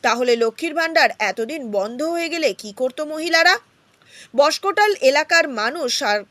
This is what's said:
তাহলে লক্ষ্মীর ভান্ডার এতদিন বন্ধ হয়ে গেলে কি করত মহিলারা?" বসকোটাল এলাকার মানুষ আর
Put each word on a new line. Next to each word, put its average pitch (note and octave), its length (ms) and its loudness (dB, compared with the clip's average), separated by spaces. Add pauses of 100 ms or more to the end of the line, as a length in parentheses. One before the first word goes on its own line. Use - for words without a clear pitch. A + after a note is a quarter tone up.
তাহলে A#3+ 340 2
লক্ষ্মীর A#3 380 -2
ভান্ডার D#4+ 440 2
এতদিন A3+ 520 -4
বন্ধ G#3+ 320 -4
হয়ে E4+ 260 -2
গেলে D4+ 240 0
কি G3+ 200 -12
করত B3+ 280 -4
মহিলারা?" E4 580 2 (760)
বসকোটাল F#4+ 640 2
এলাকার D4+ 480 2
মানুষ B3+ 540 -4
আর G#3 160 0 (120)